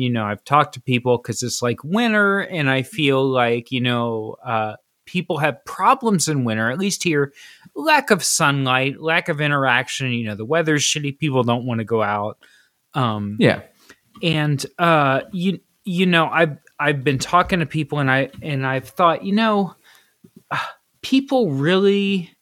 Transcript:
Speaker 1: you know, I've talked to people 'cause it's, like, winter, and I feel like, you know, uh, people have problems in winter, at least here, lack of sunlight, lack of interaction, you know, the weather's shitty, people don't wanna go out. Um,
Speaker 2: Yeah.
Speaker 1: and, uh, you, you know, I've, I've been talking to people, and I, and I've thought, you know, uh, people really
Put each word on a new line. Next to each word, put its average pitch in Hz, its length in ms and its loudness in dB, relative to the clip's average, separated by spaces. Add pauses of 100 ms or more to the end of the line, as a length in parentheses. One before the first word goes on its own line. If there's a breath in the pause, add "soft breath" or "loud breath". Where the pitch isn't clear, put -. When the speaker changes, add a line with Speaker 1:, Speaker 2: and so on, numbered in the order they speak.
Speaker 1:
you 127 80 0
know, 113 160 0
I've 104 180 -4
talked 143 320 2
to 123 60 -14
people 123 380 2
'cause - 240 -6
it's, 120 180 -6
like, 120 220 -4
winter, 202 560 2
and 165 280 -2
I 135 140 2
feel 135 420 2
like, 123 480 0
you 131 100 -2
know, 117 600 -2
uh, 110 340 -4 (280)
people 175 320 -4
have 143 280 -2
problems 214 600 2
in 143 160 0
winter, 113 280 0
at 143 80 -6
least 190 240 -4
here, 143 300 0 (420 loud breath)
lack 294 340 0
of 190 140 2
sunlight, 135 760 0
lack 165 300 -2
of 151 100 -4
interaction, 135 720 0
you 117 140 -2
know, 104 80 -4
the 104 120 -8
weather's 156 360 2
shitty, 143 380 -4
people 131 240 0
don't 120 240 0
wanna 113 160 -2
go 110 180 0
out. 104 380 -2 (560 soft breath)
Um, 107 440 -2
Speaker 2:
Yeah. 117 220 4 (600 soft breath)
Speaker 1:
and, 151 420 0 (140)
uh, 147 440 2 (100)
you, 180 280 -2 (240)
you 185 220 0
know, 165 220 2
I've, 151 300 0 (220)
I've 147 240 0
been 139 140 0
talking 180 420 2
to 156 60 0
people, 147 340 -4
and 135 120 0
I, 135 180 0 (140)
and 135 240 -4
I've 131 220 -4
thought, 170 360 2
you 196 80 -2
know, 208 400 0 (800 soft breath)
uh, - 60 -6 (440 loud breath)
people 262 500 2
really 190 800 2 (120)